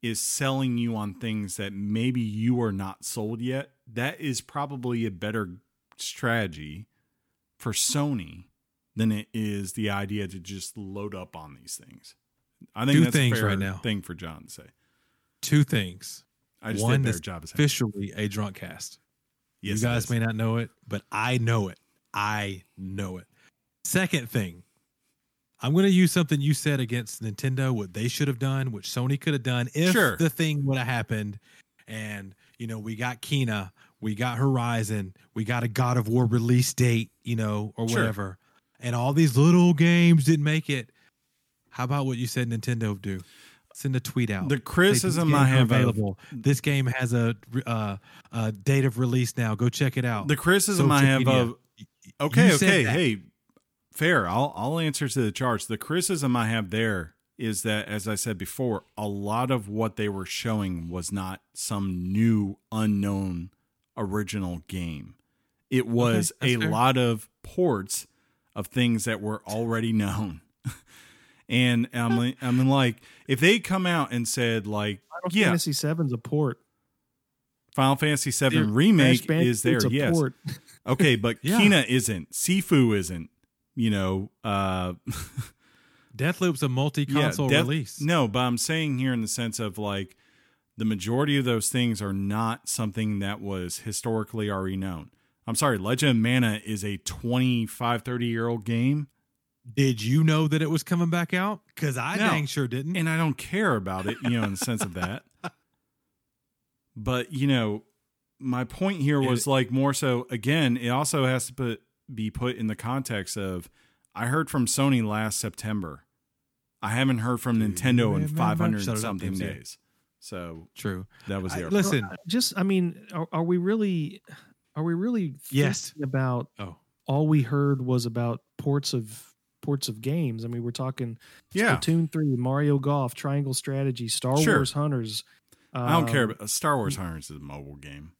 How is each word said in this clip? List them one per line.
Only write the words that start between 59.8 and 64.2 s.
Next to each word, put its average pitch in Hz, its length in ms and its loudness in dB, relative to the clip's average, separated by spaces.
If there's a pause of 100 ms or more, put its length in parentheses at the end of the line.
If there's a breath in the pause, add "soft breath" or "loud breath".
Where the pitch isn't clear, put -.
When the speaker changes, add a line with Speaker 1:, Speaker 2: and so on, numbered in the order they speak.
Speaker 1:
they 107 140 -2
were 95 180 -6
showing 95 600 -4
was 87 220 -6
not 95 300 -6 (140)
some 95 560 -4
new 104 460 2 (140)
unknown 98 800 0 (480)
original 98 720 -4